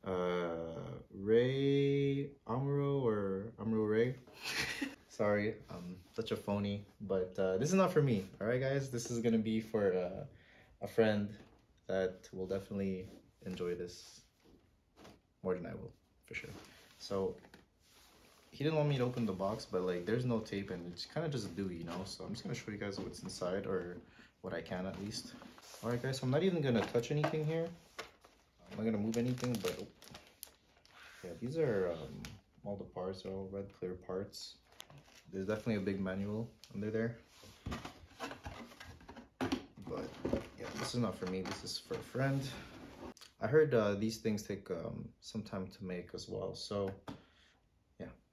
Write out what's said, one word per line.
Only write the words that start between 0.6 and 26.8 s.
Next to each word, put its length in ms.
Rei 1160
Amuro 560
or 560
Amuro 300
Rei. 300
<laughs> 880
Sorry, 460
I'm 280
such 160
a 60
phony, 480
but, 360
uh, 200
this 100
is 80
not 160
for 100
me, 240
all 80
right, 140
guys? 280
This 220
is 80
gonna 180
be 220
for, 340
uh, 300
a 60
friend 420
that 440
will 160
definitely 580
enjoy 300
this 460
more 120
than 100
I 80
will, 180
for 100
sure. 140
So, 360
he 120
didn't 140
want 100
me 100
to 60
open 220
the 80
box, 320
but, 160
like, 240
there's 180
no 160
tape 300
and 240
it's 120
kinda 220
just 260
do, 140
you 160
know? 220
So 180
I'm 80
just 120
gonna 120
show 160
you 60
guys 200
what's 240
inside 460
or 300
what 140
I 80
can 240
at 160
least. 320
All 60
right, 120
guys, 180
so 40
I'm 80
not 120
even 180
gonna 320